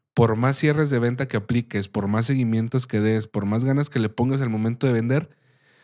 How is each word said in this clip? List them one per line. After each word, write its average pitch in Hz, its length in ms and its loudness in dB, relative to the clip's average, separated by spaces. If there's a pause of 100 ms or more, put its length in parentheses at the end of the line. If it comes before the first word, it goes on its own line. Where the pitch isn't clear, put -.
(160)
por 113 220 4
más 131 200 0
cierres 151 320 2
de 135 80 0
venta 127 300 0
que 123 100 -4
apliques, 107 520 -2
por 98 180 -2
más 110 180 0
seguimientos 120 640 0
que 107 140 -2
des, 110 260 0
por 101 180 -4
más 113 200 0
ganas 139 240 0
que 120 100 -2
le 110 100 0
pongas 131 320 -2
al 123 80 -2
momento 113 380 -2
de 123 60 2
vender, 120 360 0 (540)